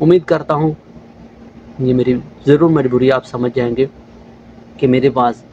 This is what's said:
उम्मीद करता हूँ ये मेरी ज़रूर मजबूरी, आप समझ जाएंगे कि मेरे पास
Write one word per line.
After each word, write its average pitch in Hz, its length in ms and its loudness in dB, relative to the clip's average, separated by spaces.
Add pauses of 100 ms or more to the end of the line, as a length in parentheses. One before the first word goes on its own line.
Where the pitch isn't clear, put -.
उम्मीद 160 240 2
करता 156 300 -2
हूँ 156 200 -2 (1040)
ये 127 140 0
मेरी 127 200 0 (320)
ज़रूर 151 240 4
मजबूरी, 131 400 0
आप 131 140 -2
समझ 123 300 -6
जाएंगे 123 340 -2 (920)
कि 135 60 0
मेरे 127 240 2
पास 123 420 -2